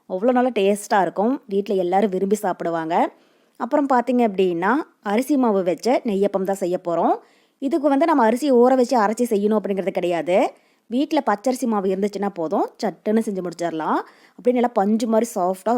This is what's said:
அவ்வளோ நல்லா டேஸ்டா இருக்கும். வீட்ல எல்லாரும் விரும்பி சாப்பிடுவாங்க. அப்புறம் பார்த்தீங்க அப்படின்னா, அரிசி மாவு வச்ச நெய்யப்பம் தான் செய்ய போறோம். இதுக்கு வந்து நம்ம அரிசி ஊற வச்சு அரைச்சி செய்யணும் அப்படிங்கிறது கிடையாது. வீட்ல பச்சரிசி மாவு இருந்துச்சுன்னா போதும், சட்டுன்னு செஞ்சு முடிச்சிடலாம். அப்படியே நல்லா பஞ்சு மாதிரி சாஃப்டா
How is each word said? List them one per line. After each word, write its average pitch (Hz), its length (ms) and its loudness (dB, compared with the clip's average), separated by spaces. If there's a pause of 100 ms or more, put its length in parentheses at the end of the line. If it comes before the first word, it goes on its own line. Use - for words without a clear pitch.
அவ்வளோ 208 300 0
நல்லா 247 200 0
டேஸ்டா 202 480 2
இருக்கும். 214 260 0 (220)
வீட்ல 202 320 -2
எல்லாரும் 190 300 0
விரும்பி 196 280 0
சாப்பிடுவாங்க. 170 500 -4 (680)
அப்புறம் 285 280 0
பார்த்தீங்க 247 360 2
அப்படின்னா, 185 420 0 (420)
அரிசி 269 300 0
மாவு 208 280 2
வச்ச 170 180 -4 (220)
நெய்யப்பம் 196 400 0
தான் 196 120 -4
செய்ய 180 140 -2 (100)
போறோம். 175 300 0 (520)
இதுக்கு 294 260 0
வந்து 277 160 2
நம்ம 277 180 4
அரிசி 247 200 0 (120)
ஊற 247 200 6
வச்சு 247 220 2
அரைச்சி 220 300 0
செய்யணும் 214 280 2
அப்படிங்கிறது 196 380 -4
கிடையாது. 175 400 0 (560)
வீட்ல 294 360 -2
பச்சரிசி 254 420 -2
மாவு 202 220 -2
இருந்துச்சுன்னா 196 440 -4
போதும், 175 260 -2 (200)
சட்டுன்னு 214 420 -2
செஞ்சு 190 200 -6
முடிச்சிடலாம். 170 540 -4 (360)
அப்படியே 247 220 0
நல்லா 240 200 2
பஞ்சு 214 360 0
மாதிரி 220 200 2
சாஃப்டா 185 440 -2